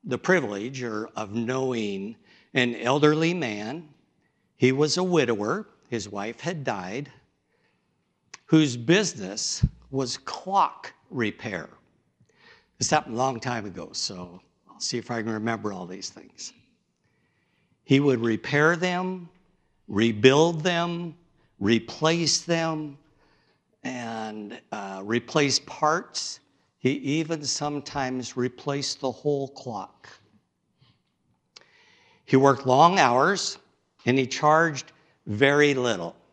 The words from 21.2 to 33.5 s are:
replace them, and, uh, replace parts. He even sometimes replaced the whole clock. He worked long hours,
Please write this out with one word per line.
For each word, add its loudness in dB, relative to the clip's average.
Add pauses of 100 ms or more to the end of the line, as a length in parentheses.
replace 0
them, -4 (840)
and, -10 (100)
uh, -10
replace 0
parts. -4 (400)
He 2
even -4
sometimes -6
replaced -4
the -2
whole -2
clock. -12 (2250)
He 2
worked 6
long 6
hours, 2 (480)